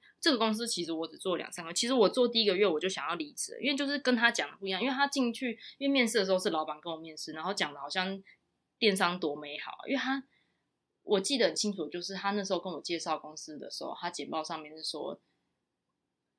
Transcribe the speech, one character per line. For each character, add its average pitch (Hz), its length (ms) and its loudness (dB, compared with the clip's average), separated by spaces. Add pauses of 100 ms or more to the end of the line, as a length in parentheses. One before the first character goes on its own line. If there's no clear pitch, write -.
(200)
这 339 100 4
个 262 60 6
公 220 160 2
司 226 160 -2
其 170 160 -2
实 160 80 -6
我 160 160 -4
只 - 80 -18
做 180 220 0
两 - 120 -8
三 170 140 -10
个， 165 80 -8
其 233 140 0
实 254 80 2
我 226 140 8
做 247 200 4
第 226 140 4
一 208 40 2
个 190 80 6
月 202 120 6
我 160 120 4
就 175 100 0
想 151 200 -4
要 170 60 -2
离 151 180 -6
职 - 220 -6
了， - 60 -12
因 269 100 2
为 294 40 2
就 277 120 0
是 285 120 -2
跟 254 160 4
他 233 160 6
讲 147 200 0
的 - 80 -18
不 196 80 -8
一 190 40 -2
样， 185 100 0
因 233 60 0
为 269 80 0
他 277 140 2
进 247 240 0
去， 233 260 -6 (200)
因 277 100 0
为 277 40 4
面 254 140 6
试 226 120 2
的 190 60 4
时 190 60 0
候 185 80 6
是 185 120 2
老 156 140 0
板 151 160 -8
跟 170 120 -8
我 156 60 -6
面 160 180 -14
试， - 160 -8
然 160 100 -8
后 190 120 -2
讲 156 180 -2
的 143 80 -14
好 139 80 -10
像 190 340 -2 (560)
电 208 160 4
商 185 240 2
多 151 160 -2
美 147 240 -10
好， - 200 -10 (100)
因 269 60 0
为 262 40 0
他， 262 240 -2 (800)
我 202 160 4
记 190 200 0
得 214 80 8
很 160 100 0
清 208 180 0
楚， 156 140 -4
就 175 140 -6
是 196 120 -8
他 196 180 -2
那 208 120 0
时 196 80 -2
候 175 80 2
跟 185 100 -6
我 147 120 -6
介 170 160 -2
绍 156 200 -2
公 156 160 -14
司 156 240 -12
的 - 120 -12
时 - 120 -10
候， 131 160 -6
他 175 120 -6
简 143 180 -8
报 156 160 -4
上 156 160 -6
面 151 160 -16
是 156 80 -12
说， 143 340 -6 (1200)